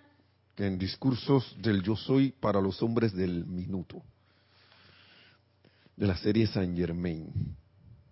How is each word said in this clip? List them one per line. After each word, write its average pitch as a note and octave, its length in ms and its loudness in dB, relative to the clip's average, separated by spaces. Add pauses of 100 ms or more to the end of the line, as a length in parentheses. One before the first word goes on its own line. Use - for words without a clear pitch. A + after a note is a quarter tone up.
(580)
en G2 200 -2
Discursos B2 840 0
del G2 220 2
Yo G#2+ 120 0
Soy C3+ 380 2
para G2+ 280 2
los F#2+ 220 0
Hombres A2+ 300 2
del F2+ 340 -2
Minuto, F2+ 560 -8 (1900)
de G#2 100 2
la F2+ 100 4
serie G#2 320 4
Saint F2+ 280 -2
Germain. E2+ 800 -4 (560)